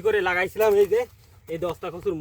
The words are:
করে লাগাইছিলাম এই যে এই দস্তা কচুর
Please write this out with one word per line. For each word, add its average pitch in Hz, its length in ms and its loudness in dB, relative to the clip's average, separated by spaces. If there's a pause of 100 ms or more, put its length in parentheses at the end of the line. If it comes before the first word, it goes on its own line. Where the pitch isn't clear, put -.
করে 214 140 4 (100)
লাগাইছিলাম 185 420 0 (100)
এই 202 120 4
যে 233 80 2 (520)
এই 165 100 -6
দস্তা 175 300 -8
কচুর 180 280 -6